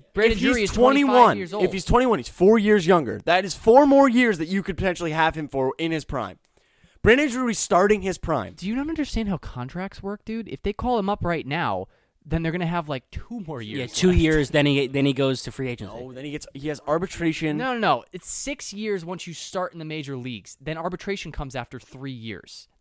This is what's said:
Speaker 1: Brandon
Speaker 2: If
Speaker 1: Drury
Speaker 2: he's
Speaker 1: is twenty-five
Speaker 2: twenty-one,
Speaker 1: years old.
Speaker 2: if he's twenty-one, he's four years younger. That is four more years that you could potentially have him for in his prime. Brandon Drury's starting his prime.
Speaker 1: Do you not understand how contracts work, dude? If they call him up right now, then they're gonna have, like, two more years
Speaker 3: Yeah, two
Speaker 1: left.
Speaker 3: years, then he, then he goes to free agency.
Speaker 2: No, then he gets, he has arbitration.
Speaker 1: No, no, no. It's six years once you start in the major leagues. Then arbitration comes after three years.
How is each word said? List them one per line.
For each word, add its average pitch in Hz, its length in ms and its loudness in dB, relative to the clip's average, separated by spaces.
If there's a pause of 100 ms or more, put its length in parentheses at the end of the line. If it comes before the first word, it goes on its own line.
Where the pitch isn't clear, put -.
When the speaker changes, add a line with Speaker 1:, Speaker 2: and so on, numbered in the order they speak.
(120)
Speaker 1:
Brandon 214 240 4
Speaker 2:
If 202 60 -2
Speaker 1:
Drury 254 180 2
Speaker 2:
he's 196 100 0
Speaker 1:
is - 60 -6
twenty-five 269 340 6
Speaker 2:
twenty-one, 226 280 8
Speaker 1:
years 180 160 -8
old. 208 100 0
Speaker 2:
if - 80 -2
he's 190 140 -4
twenty-one, 240 320 4
he's 120 100 -8
four 214 300 6
years 208 280 4
younger. 127 380 2
That 185 220 2
is 165 80 -6
four 262 320 6
more 277 200 8
years 233 300 4
that 156 120 -6
you 190 140 -2
could 185 140 -8
potentially 175 360 -2
have 160 220 2
him 156 140 -8
for 135 300 -2
in 165 140 -2
his 156 120 -4
prime. 107 340 -8 (640)
Brandon 262 280 6
Drury's 240 280 -2
starting 196 440 2
his 185 160 -4
prime. 131 340 -4
Speaker 1:
Do 180 160 -8
you 226 80 -4
not 285 140 -4
understand 240 400 -4
how 175 80 -2
contracts 170 640 -12
work, 202 240 -10
dude? 220 200 -10
If - 160 -12
they 208 120 -4
call 240 240 -2
him 196 100 0
up 208 160 -2
right 165 220 -2
now, 127 400 -4 (380)
then 160 180 -2
they're 165 100 -2
gonna 180 140 -4
have, 170 220 -4
like, 135 220 -8
two - 360 -12
more 135 160 -10
years 107 160 -8
Speaker 3:
Yeah, 123 80 -6
two 185 220 2
Speaker 1:
left. 175 120 4
Speaker 3:
years, 156 300 2
then 147 160 4
he, 139 220 2
then 139 180 0
he 139 80 2
goes 135 300 0
to 127 60 -8
free 131 180 -6
agency. 107 300 -10
Speaker 2:
No, 127 140 -14
then 127 120 -14
he 147 80 -10
gets, 147 220 -10
he 139 140 -8
has 147 180 -6
arbitration. 160 720 -2
Speaker 1:
No, 254 160 -4
no, 240 80 -4
no. 170 320 2
It's - 180 -10
six - 440 -8
years 202 300 -4
once 175 220 -12
you 175 60 -12
start 180 400 -8
in 170 80 -14
the 156 40 -12
major 151 320 -8
leagues. 123 440 -12
Then 151 160 -8
arbitration 175 560 -8
comes 139 240 -8
after 123 240 -10
three 135 320 -12
years. 110 560 -14 (120)